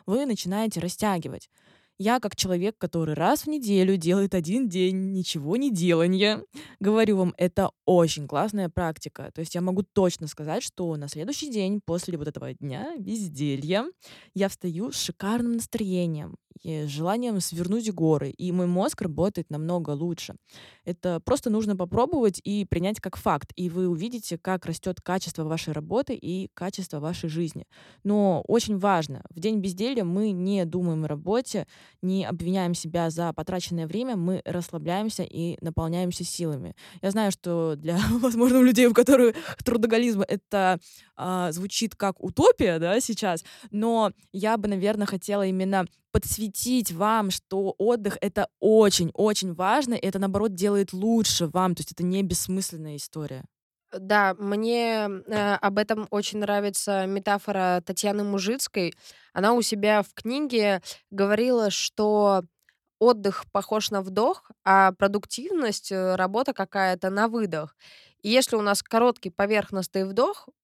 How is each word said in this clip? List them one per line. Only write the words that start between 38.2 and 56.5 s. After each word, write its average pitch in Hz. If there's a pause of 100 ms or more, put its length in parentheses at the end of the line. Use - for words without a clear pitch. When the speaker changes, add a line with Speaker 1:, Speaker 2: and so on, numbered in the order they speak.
Speaker 1:
возможно, 247
у 254
людей, 247
у 233
которых 247 (300)
трудоголизм, 226
это, 185 (380)
а, 180
звучит 196
как -
утопия, 262
да, 180
сейчас, 190 (280)
но 220 (220)
я 214
бы, 208
наверное, 202
хотела 202
именно 185 (280)
подсветить 220
вам, 202
что 190
отдых — 208
это 202 (120)
очень-очень 202
важно, 233
и -
это, 196
наоборот, 196
делает 202
лучше 208
вам, 180
то -
есть -
это -
не 185
бессмысленная 175
история. 143 (540)
Speaker 2:
Да, 190
мне, 220 (200)
э, 202
об 196
этом 214
очень 208
нравится 202